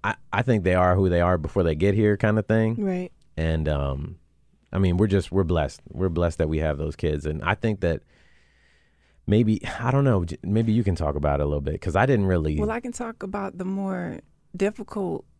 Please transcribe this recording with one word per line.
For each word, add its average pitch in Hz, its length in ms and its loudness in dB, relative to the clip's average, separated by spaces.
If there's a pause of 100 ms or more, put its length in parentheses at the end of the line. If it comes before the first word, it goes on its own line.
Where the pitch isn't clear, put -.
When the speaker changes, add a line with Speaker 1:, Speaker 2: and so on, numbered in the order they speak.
Speaker 1:
I, 107 120 -4 (180)
I 98 80 0
think 110 240 2
they 92 100 4
are 90 180 6
who 95 140 4
they 87 140 4
are 90 160 4
before 80 260 0
they 82 120 2
get 95 180 2
here 104 240 2
kind 107 200 2
of 107 80 -2
thing. 113 300 2
Speaker 2:
Right. 185 380 -4 (240)
Speaker 1:
And, 80 320 0
um, 71 480 -4 (560)
I 95 60 0
mean, 90 180 2
we're 107 100 4
just, 95 240 0
we're 95 140 2
blessed. 78 340 0 (140)
We're 90 160 -2
blessed 85 300 0
that 78 100 2
we 78 80 0
have 76 200 0
those 78 200 -6
kids. 76 280 -2
And 76 160 -4
I 95 140 2
think 107 240 -4
that 82 220 0 (1200)
maybe, 107 360 2 (180)
I 123 120 -4
don't 139 120 2
know, 104 220 2
j-, 82 180 -10
maybe 110 300 0
you 117 100 2
can 95 120 0
talk 73 200 -2
about 71 240 0
it 73 40 2
a - 20 0
little 73 160 -2
bit, 73 200 -4
'cause 92 140 -4
I 104 100 4
didn't 120 200 2
really 78 340 0
Speaker 3:
Well, 214 120 0
I 233 100 -6
can 247 100 -10
talk 226 320 -10
about 196 340 -8
the 185 80 -8
more 190 540 -6 (360)
difficult 196 680 -4 (160)